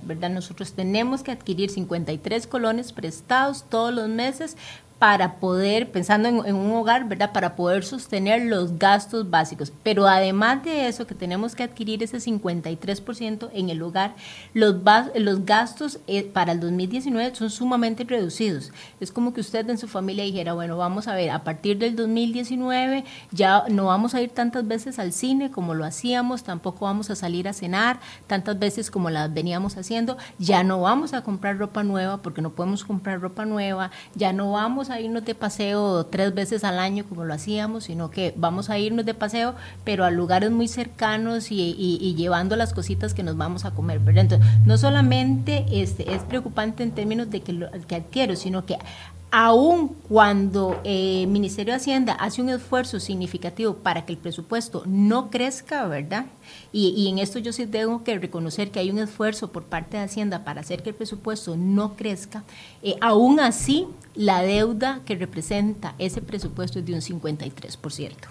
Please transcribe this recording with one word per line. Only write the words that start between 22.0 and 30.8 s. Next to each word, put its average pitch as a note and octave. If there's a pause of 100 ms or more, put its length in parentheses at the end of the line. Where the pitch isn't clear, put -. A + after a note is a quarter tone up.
mil A3+
diecinueve B3+ (280)
ya F#3+
no G3
vamos G#3+
a A#3+
ir A#3+
tantas A#3+
veces A3+
al F3
cine C4+
como F3
lo D#3+
hacíamos, B3
tampoco F#3
vamos G3+
a F#3+
salir F3+
a G3
cenar G#3 (300)
tantas G3+
veces G#3
como F3
las D#3
veníamos F3
haciendo, A3+ (220)
ya F#3
no F#3